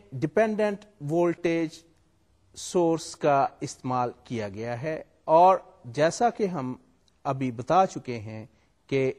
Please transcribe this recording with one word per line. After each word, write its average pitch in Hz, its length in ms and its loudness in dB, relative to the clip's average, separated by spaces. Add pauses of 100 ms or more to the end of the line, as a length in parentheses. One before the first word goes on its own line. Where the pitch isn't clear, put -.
(200)
ڈیپینڈنٹ 208 640 0 (260)
وولٹیج 165 720 0 (720)
سورس 165 600 0
کا 139 300 2 (140)
استعمال 127 500 -4 (140)
کیا 110 300 -6
گیا 117 280 -8
ہے، 156 180 -6 (240)
اور 180 340 6 (360)
جیسا 170 360 2
کہ 226 160 -4
ہم 131 280 -6 (500)
ابھی 135 340 -2
بتا 170 260 4 (100)
چکے 127 260 -8
ہیں 110 240 -12 (440)
کہ 135 300 0